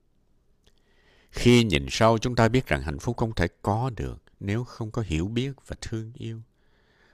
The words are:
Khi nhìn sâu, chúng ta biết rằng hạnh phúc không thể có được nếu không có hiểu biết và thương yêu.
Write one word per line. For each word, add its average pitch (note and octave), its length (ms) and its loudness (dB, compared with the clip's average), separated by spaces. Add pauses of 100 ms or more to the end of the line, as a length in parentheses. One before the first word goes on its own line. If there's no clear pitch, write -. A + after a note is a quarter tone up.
(1300)
Khi A#2+ 320 6
nhìn D2 260 2
sâu, A2+ 280 4
chúng A#2+ 180 -4
ta A#2 120 6
biết B2+ 200 2
rằng C2+ 140 0
hạnh D#2 180 -6
phúc - 180 -4
không A2+ 180 -2
thể E2+ 120 2 (140)
có A#2 340 -2
được B1+ 280 -10 (160)
nếu G#2 240 -4
không A2+ 280 -12
có B2 100 -4
hiểu F2 260 -2
biết A#2+ 240 -4 (160)
và - 140 -10
thương A2 340 -8
yêu. A2+ 260 -12 (720)